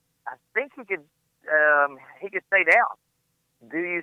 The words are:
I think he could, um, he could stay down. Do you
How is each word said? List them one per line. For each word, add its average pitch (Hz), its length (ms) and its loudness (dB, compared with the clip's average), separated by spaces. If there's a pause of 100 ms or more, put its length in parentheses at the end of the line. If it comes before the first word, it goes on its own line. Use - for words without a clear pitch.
(280)
I 127 60 -14 (220)
think 262 200 -4
he 269 100 -18
could, 180 180 -8 (480)
um, 147 460 2 (240)
he 196 80 -12
could 190 180 -8
stay 190 160 2
down. - 1080 -2
Do 151 60 -8
you 175 240 -6